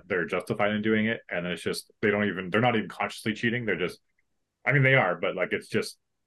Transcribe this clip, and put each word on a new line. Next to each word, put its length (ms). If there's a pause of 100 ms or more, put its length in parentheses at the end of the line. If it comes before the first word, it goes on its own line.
they're 180
justified 480
in 80
doing 240
it, 240
and 180
it's 140
just, 280 (120)
they 100
don't 160
even, 220
they're 100
not 160
even 140
consciously 440
cheating, 320
they're 120
just, 220 (680)
I 80
mean, 100
they 120
are, 200
but, 200
like, 180
it's 160
just 280 (300)